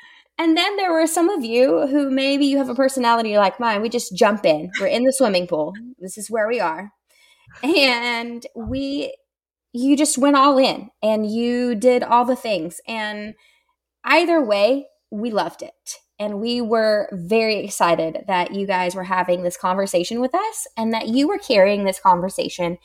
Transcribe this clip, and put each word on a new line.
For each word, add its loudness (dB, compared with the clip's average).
And 2
then 0
there 0
were 2
some 0
of -4
you 2
who 0
maybe 0
you 2
have -2
a -6
personality 2
like 2
mine. 0
We -2
just -4
jump 2
in. 2
We're -2
in 0
the 4
swimming 2
pool. -2
This -14
is -12
where -2
we -2
are. -6
And 0
we, -8
you 2
just 0
went 4
all 6
in 0
and 0
you -2
did 4
all 2
the 0
things. -6
And -8
either 4
way, 2
we -6
loved -4
it. -16
And -6
we -4
were 0
very 0
excited 0
that -2
you -4
guys -2
were -8
having -2
this -4
conversation -2
with -2
us -4
and -2
that -4
you 2
were -2
carrying 4
this -2
conversation 0